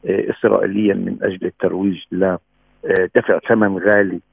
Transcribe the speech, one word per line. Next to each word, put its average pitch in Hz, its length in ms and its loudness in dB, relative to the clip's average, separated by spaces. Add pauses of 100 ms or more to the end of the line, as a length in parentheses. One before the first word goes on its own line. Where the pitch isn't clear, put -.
آه، 107 260 -2
إسرائيليا 101 600 0
من 95 280 -4
أجل 95 240 -4
الترويج 92 520 -2 (140)
ل، 90 120 -2
آه، 92 160 0 (760)
دفع 110 240 2 (100)
ثمن 107 280 2
غالي 95 420 2 (120)